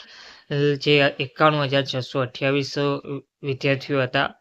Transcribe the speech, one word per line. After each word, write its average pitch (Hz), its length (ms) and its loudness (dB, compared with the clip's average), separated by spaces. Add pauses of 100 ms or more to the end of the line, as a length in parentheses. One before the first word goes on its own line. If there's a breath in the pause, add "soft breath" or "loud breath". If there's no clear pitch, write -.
(840 loud breath)
જે 147 100 4 (320)
એકાણું 151 460 2
હજાર 139 160 2
છસો 131 380 -6
અઠ્યાવીસ 135 460 -2 (760)
વિદ્યાર્થીઓ 139 580 -2
હતા 139 220 0 (140)